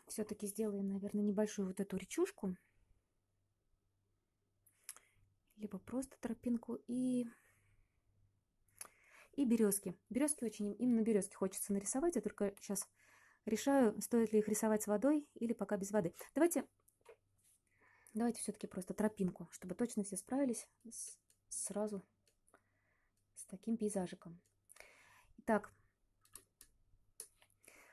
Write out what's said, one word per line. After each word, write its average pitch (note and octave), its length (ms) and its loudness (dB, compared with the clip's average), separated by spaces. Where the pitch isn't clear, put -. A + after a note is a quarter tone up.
всё-таки G#3+ 380 -6
сделаем, G3+ 420 -2
наверное, G3+ 340 -2
небольшую G#3 460 2
вот F#3+ 120 -6
эту F#3+ 160 -2
речушку. G3+ 600 -2
Либо G#3 220 -10
просто C4 420 -6
тропинку A#3 580 -2
и, B3 380 2
и C#4+ 120 0
берёзки. G#3+ 520 4
Берёзки C4+ 340 0
очень, G#3 340 -4
именно A#3 240 4
берёзки G3+ 320 4
хочется - 380 -2
нарисовать. C4 440 0
Я A3 60 0
только G3+ 380 -2
щас - 280 -6
решаю, A3 560 4
стоит A3+ 300 2
ли G#3+ 80 6
их G#3+ 80 -2
рисовать G#3+ 340 2
с - 40 -6
водой C4 480 2
или A3+ 180 -2
пока G#3 240 -2
без G3 160 -4
воды. G3+ 220 0
Давайте, D#4 300 4
давайте A#3 280 0
всё-таки - 260 -6
просто - 280 -8
тропинку, F#3+ 580 0
чтобы F3+ 220 -10
точно A#3 280 -2
все G3 140 -6
справились B3+ 520 -2
с-, - 280 -14
сразу G3+ 540 -4
с - 100 -16
таким A3+ 300 -4
пейзажиком. F3+ 640 -4
Итак, G#3+ 340 0